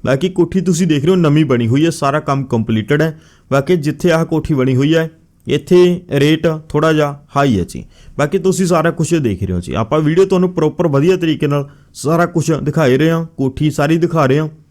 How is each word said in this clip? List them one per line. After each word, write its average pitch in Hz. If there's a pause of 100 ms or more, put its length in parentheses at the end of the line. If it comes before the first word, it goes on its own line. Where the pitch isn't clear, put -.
ਬਾਕੀ 139
ਕੋਠੀ 175
ਤੁਸੀਂ 175
ਦੇਖ 147
ਰਹੇ 170
ਹੋ 190
ਨਵੀਂ 156
ਬਣੀ 120
ਹੋਈ 139
ਹੈ, 165
ਸਾਰਾ 147
ਕੰਮ 139
ਕੰਪਲੀਟਡ 113
ਹੈ। 156 (340)
ਬਾਕੀ 139
ਜਿੱਥੇ 151
ਆਹ 160
ਕੋਠੀ 156
ਬਣੀ 131
ਹੋਈ 147
ਹੈ, 160 (380)
ਇੱਥੇ 180 (120)
ਰੇਟ 156 (220)
ਥੋੜ੍ਹਾ 156
ਜਿਹਾ 143 (160)
ਹਾਈ 139
ਹੈ 87
ਜੀ। 64 (340)
ਬਾਕੀ 147
ਤੁਸੀਂ 180
ਸਾਰਾ 165
ਕੁਛ 170
ਦੇਖ 107
ਰਹੇ 92
ਹੋ 87
ਜੀ, 64
ਆਪਾਂ 113
ਵੀਡੀਓ 160
ਤੁਹਾਨੂੰ 185
ਪ੍ਰੋਪਰ 160
ਵਧੀਆ 151
ਤਰੀਕੇ 156
ਨਾਲ 143 (280)
ਸਾਰਾ 165
ਕੁਛ 160
ਦਿਖਾਈ 139
ਰਹੇ 156
ਹਾਂ, 165
ਕੋਠੀ 139
ਸਾਰੀ 151
ਦਿਖਾ 160
ਰਹੇ 135
ਹਾਂ। 156 (240)